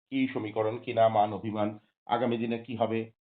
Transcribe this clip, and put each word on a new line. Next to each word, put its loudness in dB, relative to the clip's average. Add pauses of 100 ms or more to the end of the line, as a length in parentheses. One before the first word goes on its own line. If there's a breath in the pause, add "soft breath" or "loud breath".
(100)
কি 0
সমীকরণ, -2
কি -8
না, 6
মান 2
অভিমান, -4 (280 soft breath)
আগামী 2
দিনে -2
কি -10
হবে, 0 (120)